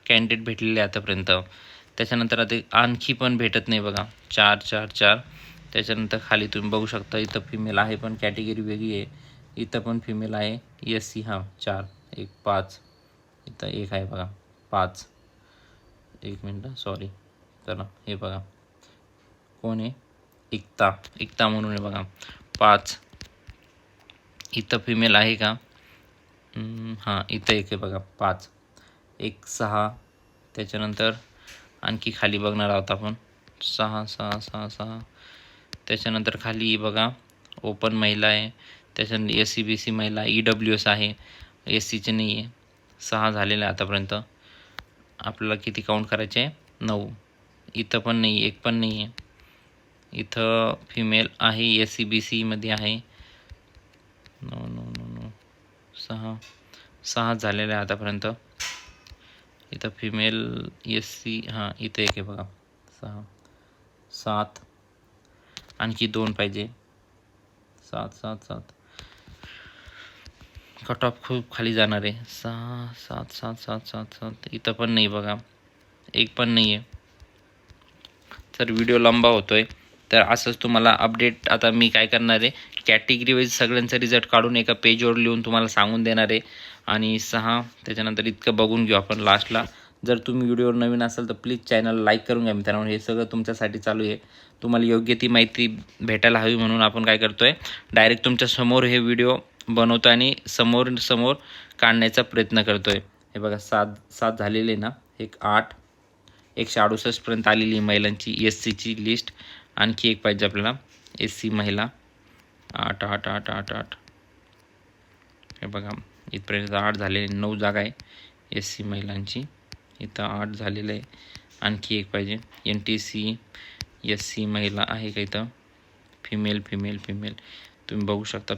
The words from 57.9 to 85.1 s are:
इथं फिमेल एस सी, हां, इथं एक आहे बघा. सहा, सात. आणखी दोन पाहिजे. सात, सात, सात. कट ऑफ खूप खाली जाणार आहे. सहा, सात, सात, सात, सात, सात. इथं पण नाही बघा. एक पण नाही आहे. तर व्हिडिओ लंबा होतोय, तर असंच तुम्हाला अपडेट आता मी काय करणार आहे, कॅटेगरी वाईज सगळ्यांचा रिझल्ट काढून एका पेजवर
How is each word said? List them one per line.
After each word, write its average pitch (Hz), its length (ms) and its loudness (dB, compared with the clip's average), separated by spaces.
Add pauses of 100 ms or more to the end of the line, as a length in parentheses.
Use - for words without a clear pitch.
इथं - 180 -8
फिमेल 110 800 -4 (160)
एस 110 200 -4
सी, - 440 -10
हां, 107 300 -8
इथं 110 220 -6
एक 104 80 2
आहे 104 120 -4
बघा. 101 220 -10 (580)
सहा, 104 200 -12 (920)
सात. 107 480 -4 (1200)
आणखी 110 280 -2
दोन 110 260 -2
पाहिजे. 104 340 -4 (1200)
सात, 110 180 -8
सात, 110 280 -12
सात. 113 240 -14 (2250)
कट 123 180 -4
ऑफ - 180 -2
खूप 123 280 -6
खाली 117 220 -2
जाणार 107 300 2
आहे. 113 220 -4
सहा, 120 680 -10
सात, - 380 -10
सात, 113 240 -8
सात, 110 320 -8
सात, 110 260 -10
सात. 113 180 -12 (200)
इथं 113 200 -2
पण 117 180 0
नाही 110 180 4
बघा. 104 280 -2 (800)
एक 117 220 2
पण 120 140 2
नाही 110 240 4
आहे. - 280 -8 (1600)
तर 117 120 0
व्हिडिओ 117 260 4
लंबा 117 320 8
होतोय, 107 340 4 (480)
तर 113 100 8
असंच 120 420 2
तुम्हाला 117 360 6
अपडेट 113 500 2
आता 117 220 4
मी 117 180 6
काय 110 160 6
करणार 113 360 4
आहे, 123 80 2 (360)
कॅटेगरी 120 480 4
वाईज 127 180 4
सगळ्यांचा 120 480 2
रिझल्ट 120 260 2
काढून 120 300 4
एका 117 180 2
पेजवर 117 420 4